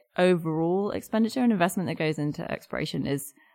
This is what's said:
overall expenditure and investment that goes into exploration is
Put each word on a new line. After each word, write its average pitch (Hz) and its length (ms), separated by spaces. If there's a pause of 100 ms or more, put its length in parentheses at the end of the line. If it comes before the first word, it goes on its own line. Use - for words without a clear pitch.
(180)
overall 175 720
expenditure 226 500
and 240 100
investment 175 380
that 160 80
goes 156 220
into 147 320
exploration - 560
is 139 260 (220)